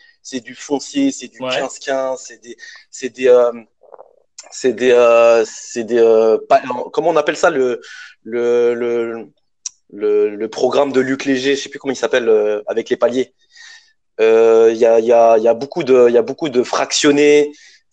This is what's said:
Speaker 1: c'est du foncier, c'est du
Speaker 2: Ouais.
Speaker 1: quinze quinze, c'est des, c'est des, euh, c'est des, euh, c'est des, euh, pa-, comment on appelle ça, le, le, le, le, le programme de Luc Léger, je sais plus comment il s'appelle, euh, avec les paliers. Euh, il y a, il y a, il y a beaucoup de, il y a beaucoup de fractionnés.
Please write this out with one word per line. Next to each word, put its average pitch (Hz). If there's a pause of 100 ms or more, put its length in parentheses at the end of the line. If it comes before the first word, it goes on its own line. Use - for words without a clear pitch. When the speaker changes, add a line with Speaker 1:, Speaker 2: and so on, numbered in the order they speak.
(240)
Speaker 1:
c'est 135
du 120
foncier, 139
c'est 127
du -
Speaker 2:
Ouais. 131
Speaker 1:
quinze 131
quinze, 135
c'est 117
des, 120 (320)
c'est -
des, 127
euh, 123 (1000)
c'est 127
des, 123
euh, 117
c'est -
des, 117
euh, 110 (100)
pa-, - (280)
comment 156
on 165
appelle 151
ça, 175
le, 127 (420)
le, 120
le, 117 (640)
le, 104
le 104
programme 131
de 127
Luc 131
Léger, 135
je 139
sais -
plus -
comment 135
il 120
s'appelle, 117
euh, 107
avec 110
les 123
paliers. 123 (840)
Euh, 113
il 113
y 117
a, 113
il 113
y 120
a, 117
il 110
y 117
a 117
beaucoup 139
de, 123
il 120
y 120
a 117
beaucoup 135
de 120
fractionnés. 147 (420)